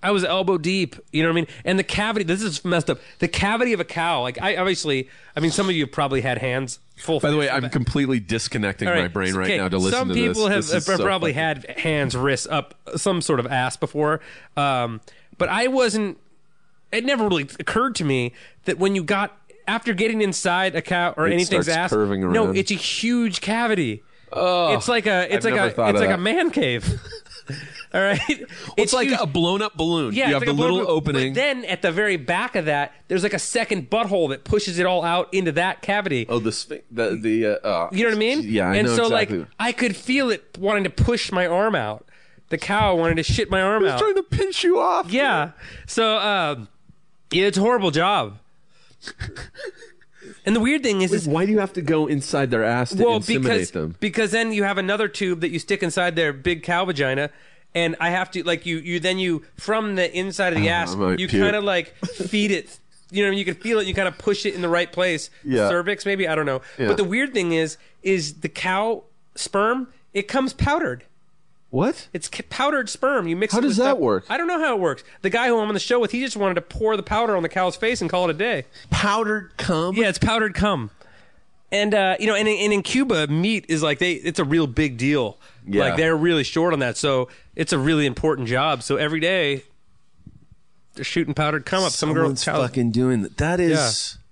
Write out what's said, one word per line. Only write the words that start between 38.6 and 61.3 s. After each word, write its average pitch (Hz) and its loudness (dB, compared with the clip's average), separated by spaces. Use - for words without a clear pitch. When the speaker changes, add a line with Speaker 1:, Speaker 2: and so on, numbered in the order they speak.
Speaker 2:
I - 2
Speaker 1:
And 208 2
Speaker 2:
know 120 2
Speaker 1:
so, 233 2
Speaker 2:
exactly. 107 0
Speaker 1:
like, 80 -10
I 233 0
could 233 0
feel 262 0
it - -6
wanting 202 0
to 185 -2
push - 0
my 180 2
arm 196 2
out. 110 -2
The 160 -2
cow 202 2
wanted 165 2
to 160 0
shit 196 0
my 185 2
arm 214 2
Speaker 2:
It's 156 2
Speaker 1:
out. 123 -2
Speaker 2:
trying 427 2
to 381 0
pinch - -2
you 359 4
off. 349 0
Speaker 1:
Yeah. 202 0
So, 220 0
um, 165 -2
yeah, 185 4
it's 196 0
a 190 2
horrible 220 4
job. 151 0
And 202 2
the 233 2
weird 262 2
thing 208 2
is, 185 2
Speaker 2:
Wait, 196 2
Speaker 1:
is 165 -2
Speaker 2:
why 160 2
do 202 2
you 214 4
have 196 -2
to 185 -4
go 156 2
inside 139 0
their 113 2
ass 120 0
to 190 2
Speaker 1:
well, 233 4
Speaker 2:
inseminate 208 0
Speaker 1:
because, 110 0
Speaker 2:
them? 82 -6
Speaker 1:
because 208 0
then 226 0
you 208 0
have 196 0
another 202 0
tube 180 -2
that 170 0
you 160 -4
stick 196 -2
inside 175 0
their 160 2
big 156 -2
cow 175 0
vagina, 143 0
and 165 0
I 170 0
have 185 -2
to, 175 -6
like, 170 -2
you, 170 -4
you, 175 -4
then 185 -2
you, 175 -2
from 214 -2
the 180 0
inside 185 -2
of 160 0
the 160 2
Speaker 2:
Oh, 170 0
Speaker 1:
ass, 170 -2
Speaker 2:
I 95 -6
might 92 0
Speaker 1:
you 185 -4
Speaker 2:
puke. - 2